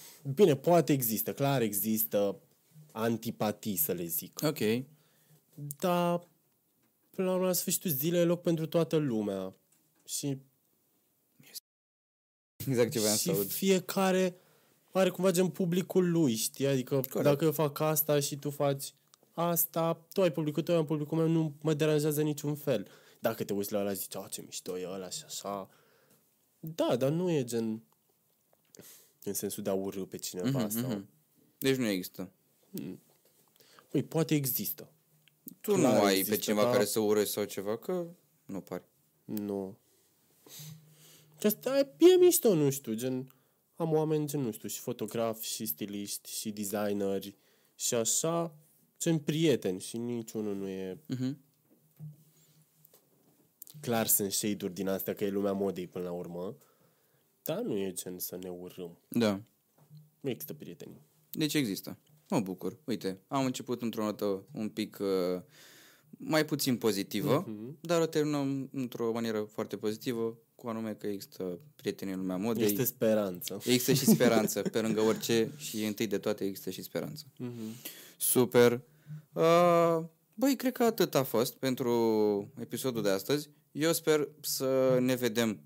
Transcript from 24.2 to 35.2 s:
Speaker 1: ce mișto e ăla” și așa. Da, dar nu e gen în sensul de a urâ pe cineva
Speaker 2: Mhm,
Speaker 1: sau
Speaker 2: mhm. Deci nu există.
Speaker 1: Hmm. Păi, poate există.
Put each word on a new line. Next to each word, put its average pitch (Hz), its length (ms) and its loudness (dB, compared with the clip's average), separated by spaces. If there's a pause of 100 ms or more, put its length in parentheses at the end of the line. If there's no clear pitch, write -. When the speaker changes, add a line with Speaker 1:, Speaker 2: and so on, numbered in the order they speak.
Speaker 1:
ce - 160 -12
mișto - 340 -10
e 90 80 -8
ăla” 92 220 -10
și - 160 -10
așa. 98 440 -8 (880)
Da, 165 360 -2
dar 127 160 2
nu 175 200 0
e 147 120 2
gen 113 400 -4 (1400)
în 101 100 -6
sensul 101 300 -6
de 101 60 -2
a 98 40 2
urâ 95 320 -4
pe 90 120 -12
cineva 117 420 -4
Speaker 2:
Mhm, 110 100 -2
Speaker 1:
sau 117 200 -4
Speaker 2:
mhm. 101 180 -6 (500)
Deci 135 180 2
nu 127 120 0
există. 92 440 -4 (400)
Speaker 1:
Hmm. - 300 -10 (880)
Păi, 135 140 -2
poate 156 320 0
există. - 560 -4 (720)